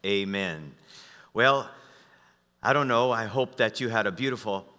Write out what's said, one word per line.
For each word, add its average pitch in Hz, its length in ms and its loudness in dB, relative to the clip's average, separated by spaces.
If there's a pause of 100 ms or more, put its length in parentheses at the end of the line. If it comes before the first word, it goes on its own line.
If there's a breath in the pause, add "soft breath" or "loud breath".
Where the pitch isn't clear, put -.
Amen. 98 640 -2 (640 loud breath)
Well, 135 340 4 (920 loud breath)
I 131 120 4
don't 143 120 2
know. 123 240 2
I 113 140 -2
hope 117 320 -4
that 110 240 0
you 123 80 -2
had 113 180 0
a 98 60 0
beautiful 107 520 -4 (140)